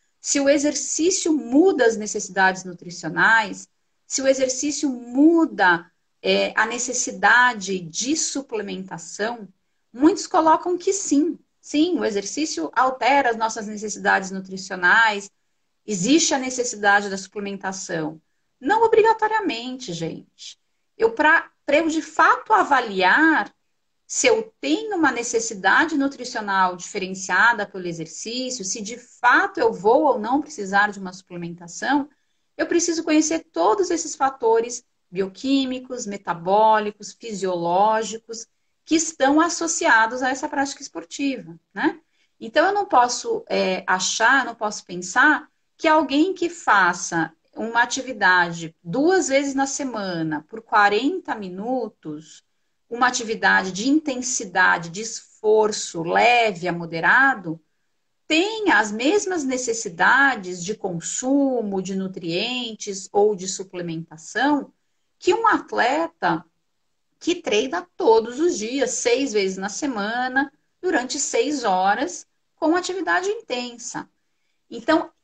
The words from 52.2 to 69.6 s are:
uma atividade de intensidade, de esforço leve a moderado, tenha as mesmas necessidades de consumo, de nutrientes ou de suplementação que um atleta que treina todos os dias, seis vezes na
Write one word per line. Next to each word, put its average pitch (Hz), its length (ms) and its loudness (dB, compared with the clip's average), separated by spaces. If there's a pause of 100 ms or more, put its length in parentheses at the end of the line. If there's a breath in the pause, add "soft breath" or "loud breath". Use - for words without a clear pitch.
uma 247 180 0
atividade 196 640 0
de 196 180 -4
intensidade, 190 1000 0
de 180 140 -10
esforço 214 1000 0
leve 202 640 2
a 170 60 -2
moderado, 170 880 0 (640)
tenha 370 520 2
as 214 120 0
mesmas 330 540 0
necessidades 220 1200 0
de 202 100 -6
consumo, 220 1080 -2
de 190 140 -6
nutrientes 190 1160 -6
ou 208 240 4
de 180 100 -10
suplementação 180 1300 -4 (440)
que - 160 0
um 453 140 0
atleta 233 1000 0 (800)
que 339 120 0
treina 320 520 -2 (120)
todos 240 420 2
os 330 160 2
dias, 233 360 -2
seis 247 420 0
vezes 190 240 -2
na 190 100 -6